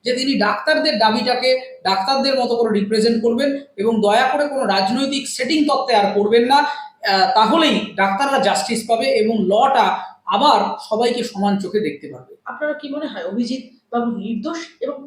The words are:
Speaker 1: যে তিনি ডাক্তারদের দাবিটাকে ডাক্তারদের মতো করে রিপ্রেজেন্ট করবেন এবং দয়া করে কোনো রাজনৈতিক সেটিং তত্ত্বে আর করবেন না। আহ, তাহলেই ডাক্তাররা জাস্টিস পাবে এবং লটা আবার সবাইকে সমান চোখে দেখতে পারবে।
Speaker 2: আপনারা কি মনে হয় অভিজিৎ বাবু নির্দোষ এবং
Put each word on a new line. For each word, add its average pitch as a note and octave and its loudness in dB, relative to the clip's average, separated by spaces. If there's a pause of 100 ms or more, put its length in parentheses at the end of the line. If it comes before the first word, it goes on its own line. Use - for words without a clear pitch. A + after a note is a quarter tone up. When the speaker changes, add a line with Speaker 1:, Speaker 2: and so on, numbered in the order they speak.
Speaker 1:
যে A#3+ -2
তিনি C4 -2
ডাক্তারদের D4 0
দাবিটাকে A#3+ 2 (340)
ডাক্তারদের C4 0
মতো A#3 0
করে A3+ 0
রিপ্রেজেন্ট A3 2
করবেন A#3+ 0 (280)
এবং G#3+ 0
দয়া G#3+ 4
করে D4 0
কোনো C4+ -4
রাজনৈতিক A#3 -2
সেটিং D#4 -2
তত্ত্বে C4+ 0
আর G3+ 4
করবেন G#3+ 2
না। C#4 4
আহ, - 0 (100)
তাহলেই A3+ 4 (200)
ডাক্তাররা A#3 0
জাস্টিস - 0
পাবে A#3 0
এবং A3+ 2 (160)
লটা B3 4 (380)
আবার C4 4 (300)
সবাইকে A#3 0
সমান G3+ -2
চোখে F#3+ -4
দেখতে D3+ -6
পারবে। - -18 (120)
Speaker 2:
আপনারা D4+ -6
কি D4 -12
মনে D4 -8
হয় G3+ -12
অভিজিৎ A#3 -4 (280)
বাবু A#3 -2
নির্দোষ A#3 -8 (220)
এবং C#4+ -6 (120)